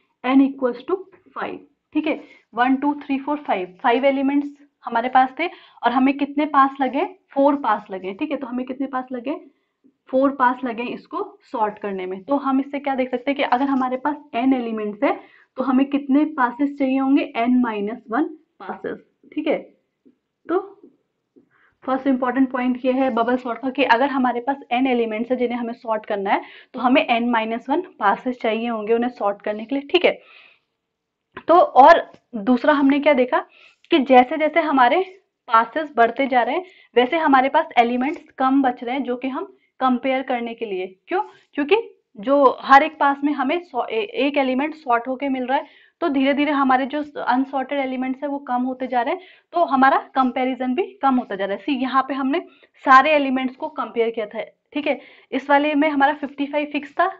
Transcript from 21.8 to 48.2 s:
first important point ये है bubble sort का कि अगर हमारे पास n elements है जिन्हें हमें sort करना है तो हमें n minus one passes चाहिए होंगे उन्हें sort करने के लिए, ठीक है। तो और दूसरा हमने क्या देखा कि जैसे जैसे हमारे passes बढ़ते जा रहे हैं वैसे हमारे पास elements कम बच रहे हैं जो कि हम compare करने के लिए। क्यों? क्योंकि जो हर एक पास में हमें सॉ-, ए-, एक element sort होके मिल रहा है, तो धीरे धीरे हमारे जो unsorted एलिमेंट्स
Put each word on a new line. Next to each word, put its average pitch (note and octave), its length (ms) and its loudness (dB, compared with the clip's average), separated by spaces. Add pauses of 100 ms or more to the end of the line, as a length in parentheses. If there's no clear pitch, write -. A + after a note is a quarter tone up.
first C4+ 220 -2
important B3+ 440 0
point B3+ 340 -4
ये B3+ 80 2
है C4 180 0
bubble A#3 260 0
sort A#3+ 220 -6
का C4+ 120 -6
कि C4 140 0
अगर B3 240 2
हमारे B3 320 -2
पास C#4 160 -4 (160)
n B3+ 140 0
elements A#3 440 -2
है B3+ 60 0
जिन्हें A#3+ 220 -2
हमें A#3 140 -6
sort A3 340 -6
करना G3+ 240 -4
है C#4+ 120 0 (320)
तो B3+ 60 -10
हमें B3 300 4
n A#3 180 0
minus A3+ 420 -2
one E4+ 140 -2 (140)
passes A#3+ 420 0
चाहिए A3+ 280 -2
होंगे A3 260 -2
उन्हें A#3 160 0
sort G3+ 320 -4
करने G#3+ 220 -6
के B3 100 -6
लिए, C#4+ 160 -6
ठीक F4 140 2
है। - 140 2 (1300)
तो D#4+ 60 6
और D4 560 6 (240)
दूसरा B3 380 0
हमने C#4 280 2
क्या D4 120 4
देखा B3+ 280 0 (500)
कि E4+ 80 4
जैसे B3 380 6
जैसे D#4 240 0
हमारे D4 420 2 (460)
passes B3 480 0
बढ़ते A#3 300 2
जा B3+ 160 2
रहे B3 140 -2
हैं F#4 80 -4 (320)
वैसे B3+ 220 2
हमारे C4+ 300 4
पास C4+ 200 0 (100)
elements B3 600 0
कम C4+ 240 2
बच B3+ 220 -2
रहे A#3 100 -6
हैं C#4 80 -4
जो A#3+ 140 -4
कि C4 120 -6
हम D#4 280 -8 (240)
compare C4 420 0
करने A#3+ 320 -6
के A3+ 120 -10
लिए। F#3 200 -6 (220)
क्यों? F#4 140 -2 (320)
क्योंकि D4 220 2 (440)
जो C4+ 420 2
हर C#4 200 8
एक D#4 160 -4
पास C#4 260 0
में D4+ 80 0
हमें C4+ 300 -2
सॉ-, B3 260 -8
ए-, A3 280 -4
एक C#4+ 200 0
element C4+ 380 -2
sort A#3 340 -2
होके C4 200 -6
मिल C4 180 -4
रहा C4 120 0
है, D4+ 80 -6 (340)
तो E4+ 80 0
धीरे C#4 260 2
धीरे D4 180 0
हमारे C4+ 340 2
जो D4 160 -6 (200)
unsorted C4+ 560 -2
एलिमेंट्स C4 440 -6